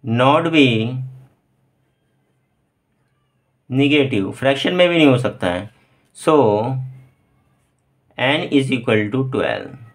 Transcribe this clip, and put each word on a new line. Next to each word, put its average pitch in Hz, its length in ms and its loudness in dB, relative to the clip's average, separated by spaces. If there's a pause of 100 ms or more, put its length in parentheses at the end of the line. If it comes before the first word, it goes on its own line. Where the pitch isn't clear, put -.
not 135 500 2
be 143 140 6 (3000)
negative, 131 640 0
फ्रैक्शन 135 440 -2
में 180 140 4
भी 175 80 -2
नहीं 151 100 4
हो 123 100 4
सकता 104 300 -4
है। 92 220 -6 (480)
So 160 160 0 (1800)
n 143 340 -2
is 135 200 0
equal 113 400 0
to 131 100 -2 (100)
twelve। 64 380 -4 (240)